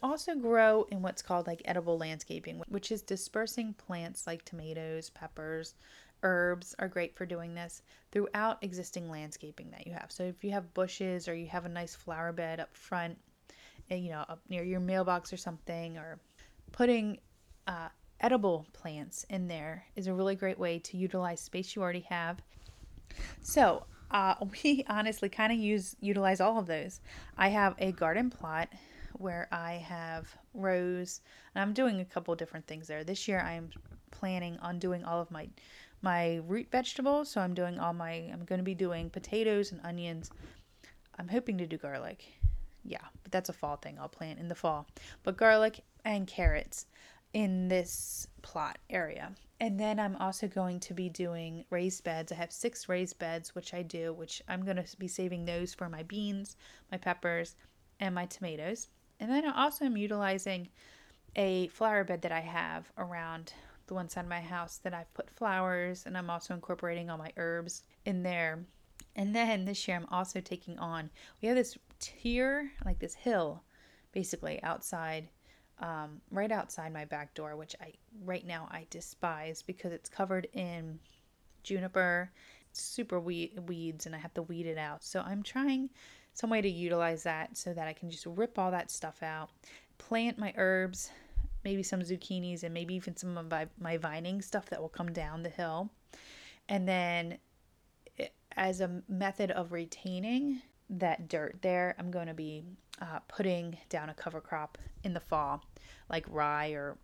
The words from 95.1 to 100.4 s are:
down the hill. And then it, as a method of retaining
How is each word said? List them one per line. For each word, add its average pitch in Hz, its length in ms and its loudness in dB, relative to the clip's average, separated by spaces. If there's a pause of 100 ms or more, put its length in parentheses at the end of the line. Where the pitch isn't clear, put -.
down 160 320 -4
the 170 60 -4
hill. 170 400 -2 (800)
And 190 180 2
then 175 520 0 (800)
it, - 160 -4 (220)
as 190 240 2
a 180 300 0
method 196 420 0
of 175 220 -2
retaining 214 880 0 (280)